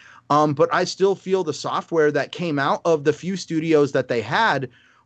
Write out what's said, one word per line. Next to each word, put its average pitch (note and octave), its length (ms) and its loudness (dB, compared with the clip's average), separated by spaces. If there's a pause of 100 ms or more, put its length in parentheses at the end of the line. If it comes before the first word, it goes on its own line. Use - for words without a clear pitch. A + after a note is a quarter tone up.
(280)
Um, D3+ 260 2
but D#3 200 2
I F3 100 0
still F#3 300 0
feel F#3 300 -2
the D3+ 100 -4
software D3+ 560 0
that C#3 220 -2
came E3 260 -4
out D3 260 0
of D#3+ 200 0
the D3+ 80 4
few F3+ 240 -8
studios D#3 560 2
that C3+ 160 0
they A#2+ 120 -2
had C#3+ 480 -2 (380)